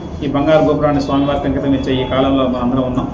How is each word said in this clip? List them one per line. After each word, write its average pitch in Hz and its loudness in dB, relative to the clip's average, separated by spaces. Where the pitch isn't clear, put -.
ఈ 143 -4
బంగారు 143 2
గోపురాన్ని 143 2
స్వామివారికి 139 0
అంకితం 139 0
ఇచ్చే 131 0
ఈ - -8
కాలంలో 135 2
మనం 123 -2
అందరం 127 0
ఉన్నాం. 127 -2